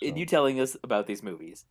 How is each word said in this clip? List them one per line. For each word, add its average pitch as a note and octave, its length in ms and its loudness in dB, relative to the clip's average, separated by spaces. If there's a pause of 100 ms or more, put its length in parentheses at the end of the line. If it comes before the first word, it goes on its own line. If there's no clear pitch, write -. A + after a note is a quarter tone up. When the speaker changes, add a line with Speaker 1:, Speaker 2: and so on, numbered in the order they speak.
Speaker 1:
in D3 140 -2
Speaker 2:
So. - 20 -6
Speaker 1:
you E3 100 -4
telling C#3 340 4
us C3 220 -2
about G#2 240 0
these G2+ 160 -6
movies, E2 480 -12